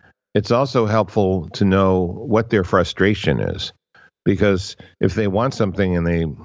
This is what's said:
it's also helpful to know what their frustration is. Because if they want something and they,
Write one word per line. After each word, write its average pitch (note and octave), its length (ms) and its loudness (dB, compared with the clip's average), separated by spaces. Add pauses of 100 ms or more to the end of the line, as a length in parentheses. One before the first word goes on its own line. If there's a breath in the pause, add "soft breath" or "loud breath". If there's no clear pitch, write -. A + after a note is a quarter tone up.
(340 soft breath)
it's G#2 160 0
also B2 360 0
helpful G2 640 0
to - 140 -2
know F#2+ 360 4
what G#2 480 -2
their G2+ 160 2
frustration F#2 760 0
is. G1+ 320 -6 (520 soft breath)
Because G2 520 0 (240 loud breath)
if - 140 0
they A2 120 -2
want G#2 260 -2
something F#2+ 440 -2
and E2+ 100 0
they, E2+ 180 0 (200)